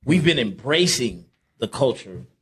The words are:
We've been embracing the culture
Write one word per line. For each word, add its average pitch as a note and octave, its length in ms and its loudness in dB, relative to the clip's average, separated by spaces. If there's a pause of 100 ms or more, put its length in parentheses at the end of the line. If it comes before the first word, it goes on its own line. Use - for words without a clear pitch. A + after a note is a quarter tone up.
We've D#3 200 2
been D#3+ 140 4
embracing A#2+ 880 -2 (320)
the A2 100 -4
culture A2 580 -2 (160)